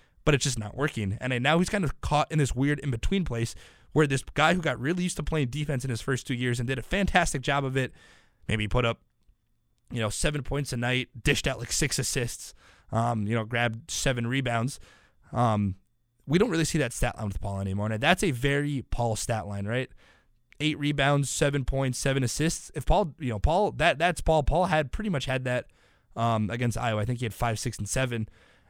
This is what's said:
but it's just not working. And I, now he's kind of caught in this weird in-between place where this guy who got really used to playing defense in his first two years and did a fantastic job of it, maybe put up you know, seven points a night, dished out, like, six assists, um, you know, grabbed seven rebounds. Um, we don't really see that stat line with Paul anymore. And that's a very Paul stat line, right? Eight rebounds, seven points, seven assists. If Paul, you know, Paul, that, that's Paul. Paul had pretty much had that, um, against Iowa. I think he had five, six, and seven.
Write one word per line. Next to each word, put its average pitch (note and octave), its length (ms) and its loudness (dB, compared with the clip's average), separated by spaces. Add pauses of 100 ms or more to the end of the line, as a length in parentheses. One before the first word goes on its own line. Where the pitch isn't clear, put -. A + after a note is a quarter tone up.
(240)
but D3+ 100 6
it's C3+ 100 2
just B2+ 140 0
not G#2 180 -8
working. A2 440 -2
And B2+ 140 -2
I, A#2+ 40 -2
now C#3+ 200 4
he's F3+ 100 2
kind G3+ 160 0
of - 160 -4
caught - 320 2
in D#3+ 60 2
this C#3 160 2
weird C#3+ 260 0
in-between E3+ 440 0
place A#2 300 -4 (380)
where D3+ 160 4
this C3+ 160 -2 (100)
guy D#3 200 4
who F3+ 60 0
got C#3 180 0
really E3+ 260 -2
used F3+ 120 -4
to D#3+ 60 -4
playing D3 260 0
defense C#3 360 -2
in C3+ 40 -4
his A#2 140 -4
first C3 240 -2
two C3+ 80 -2
years A#2+ 240 0
and B2 80 -2
did C3 120 -2
a A2 40 -6
fantastic F3+ 580 2
job C#3+ 240 0
of C3 120 -2
it, C3 160 -2 (540)
maybe G#2+ 220 0
put B2 160 2
up A#2 160 0 (920)
you A#2+ 80 -2
know, G#2+ 100 0
seven D3 320 -2
points C#3 300 -4
a C3 40 -4
night, B2 320 0 (140)
dished - 240 2
out, C3 120 -2
like, - 140 -6
six - 260 0
assists, - 560 -4 (360)
um, A2+ 360 0
you A2 80 -2
know, A2+ 100 -2
grabbed A#2 460 -2
seven B2 360 0
rebounds. B2 540 0 (520)
Um, G#2+ 440 2 (500)
we D3 120 4
don't A#3 120 4
really D#3+ 140 2
see D#3 140 0
that B2 140 0
stat - 240 -2
line A2 120 -2
with G2 120 -4
Paul G2 200 -4
anymore. G2 300 -2
And A2 120 -2
that's F3 220 4
a E3 80 2
very C#3+ 580 0
Paul A#2 240 0
stat G#2+ 320 -4
line, G2+ 200 -6
right? B2 220 -2 (680)
Eight D3+ 200 0
rebounds, C#3+ 520 2
seven C#3+ 340 0
points, C3+ 340 -2
seven C3+ 260 2
assists. - 500 -2
If C#3+ 100 -6
Paul, E3 360 2
you C3 100 -2
know, G#2+ 80 -4
Paul, E3 340 2
that, C#3+ 260 2
that's E3+ 220 2
Paul. D#3+ 220 4
Paul E3 240 4
had D#3 240 2
pretty G#3+ 200 -4
much D3 160 -2
had C3 180 -2
that, B2 220 -2 (500)
um, A2+ 340 2
against A#2+ 260 0
Iowa. A2+ 260 0
I - 20 0
think A#2+ 160 -2
he B2 40 -4
had G#2+ 100 -4
five, A#2 240 -2
six, - 200 -6
and G2+ 100 -6
seven. A#2+ 400 -2 (420)